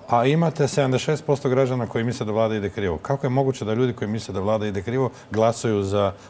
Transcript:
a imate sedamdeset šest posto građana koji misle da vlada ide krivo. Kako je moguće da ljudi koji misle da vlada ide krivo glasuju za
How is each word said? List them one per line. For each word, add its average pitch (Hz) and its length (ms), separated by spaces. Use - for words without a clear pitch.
a 120 180
imate 156 420
sedamdeset 131 360
šest 151 200
posto 139 240
građana 127 380
koji 113 180
misle 117 220
da 107 60
vlada 110 220
ide 101 160
krivo. 90 280
Kako - 280
je 127 40
moguće 131 340
da 107 100
ljudi 123 180
koji 113 160
misle 107 260
da 98 60
vlada 104 260
ide 101 160
krivo 120 280
glasuju 110 520
za 98 300